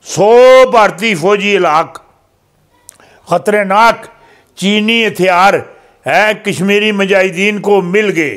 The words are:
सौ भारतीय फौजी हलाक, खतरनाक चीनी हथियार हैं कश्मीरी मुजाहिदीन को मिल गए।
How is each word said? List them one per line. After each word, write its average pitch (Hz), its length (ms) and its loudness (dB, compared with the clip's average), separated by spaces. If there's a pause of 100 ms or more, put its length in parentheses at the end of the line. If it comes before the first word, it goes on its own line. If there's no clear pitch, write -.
सौ 196 280 -2 (400)
भारतीय 208 440 0
फौजी 202 420 -2
हलाक, 160 500 -2 (1200)
खतरनाक 208 800 0 (500)
चीनी 214 460 -2
हथियार 185 520 0 (520)
हैं 208 340 0
कश्मीरी 202 500 -2
मुजाहिदीन 196 680 -2
को 202 240 0
मिल 196 260 -2
गए। 160 280 -4